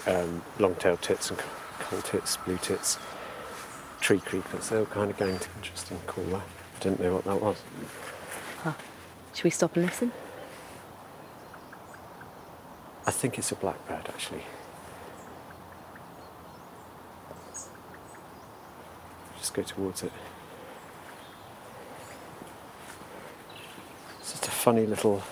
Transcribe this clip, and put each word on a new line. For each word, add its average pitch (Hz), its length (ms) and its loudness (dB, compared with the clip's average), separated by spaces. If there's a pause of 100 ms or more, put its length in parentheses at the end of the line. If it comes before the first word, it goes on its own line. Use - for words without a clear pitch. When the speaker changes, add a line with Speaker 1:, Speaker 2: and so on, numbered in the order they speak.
Speaker 1:
Um, 85 340 4 (160)
long-tailed 90 440 8
tits - 280 4
and 95 80 0
c-, - 60 -2 (360)
coal - 220 0
tits, - 360 2
blue 90 200 2
tits, - 400 2 (1000)
tree 101 200 10
creepers. - 500 -2
They 113 80 6
were 104 80 6
kind 101 240 4
of 98 60 -2
going 95 220 4
to, 90 180 -2
interesting - 500 -6
call - 180 0
there. 92 180 2 (340)
I - 60 -10
didn't 98 180 6
know 90 140 8
what 92 100 4
that 98 160 4
was. 104 160 6 (1040)
Speaker 2:
Huh. 160 100 2 (600)
Should - 100 -2
we 170 60 12
stop - 260 6
and 175 100 8
listen? 240 260 2 (3000)
Speaker 1:
I - 40 6
think - 280 4
it's - 140 2
a 98 40 2
blackbird, - 520 0
actually. - 340 -4 (4000)
Just - 160 -2
go 98 80 4
towards 95 400 0
it. 82 100 -2 (4000)
It's - 120 -6
just - 140 0
a - 40 0
funny 113 360 10
little 101 460 6